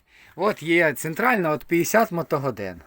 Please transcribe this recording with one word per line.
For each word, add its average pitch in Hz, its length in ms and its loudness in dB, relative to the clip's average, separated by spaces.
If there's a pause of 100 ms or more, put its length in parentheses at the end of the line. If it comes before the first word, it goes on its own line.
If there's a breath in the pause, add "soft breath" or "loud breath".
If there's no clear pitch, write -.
(360 loud breath)
От 202 260 -2
є 165 300 4
центральна, 175 580 0
от 151 140 -2
п'ятдесят 170 480 2
мотогодин, 131 760 -4